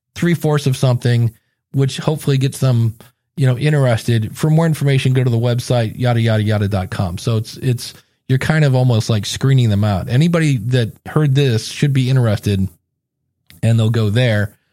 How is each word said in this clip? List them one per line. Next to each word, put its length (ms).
three-fourths 500
of 100
something, 560
which 260
hopefully 400
gets 200
them, 380
you 100
know, 120
interested. 800
For 140
more 160
information, 460
go 100
to 80
the 80
website, 600
yada 220
yada 220
yada 260
dot 220
com. 280
So 180
it's, 220
it's, 360
you're 100
kind 260
of 100
almost, 360
like, 160
screening 440
them 140
out. 240
Anybody 480
that 180
heard 280
this 340
should 240
be 180
interested, 560
and 160
they'll 120
go 200
there. 460